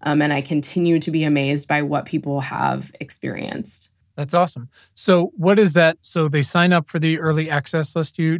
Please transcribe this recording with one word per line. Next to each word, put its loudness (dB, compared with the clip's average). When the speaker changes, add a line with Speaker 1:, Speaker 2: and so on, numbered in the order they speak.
Speaker 1:
Um, 2
and 2
I 0
continue 0
to -4
be 0
amazed 0
by 0
what -4
people -4
have -4
experienced. -12
Speaker 2:
That's -6
awesome. -2
So 2
what 4
is 4
that? 4
So -2
they 2
sign 2
up 2
for -6
the 2
early 0
access -4
list. -4
You, 0